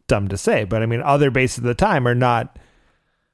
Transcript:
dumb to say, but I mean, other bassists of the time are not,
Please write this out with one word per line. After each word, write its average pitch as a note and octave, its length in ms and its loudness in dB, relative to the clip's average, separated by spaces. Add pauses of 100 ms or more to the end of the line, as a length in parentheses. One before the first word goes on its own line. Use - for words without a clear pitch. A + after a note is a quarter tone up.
dumb G2+ 220 0
to G2 100 -4
say, D#3+ 260 0
but G#2+ 160 -2
I A2+ 60 0
mean, A#2 160 -2
other C#3+ 280 2
bassists B2+ 280 0
of A#2+ 60 -6
the A#2+ 100 -2
time E3 340 2
are A#2+ 60 2
not, B2 440 0 (760)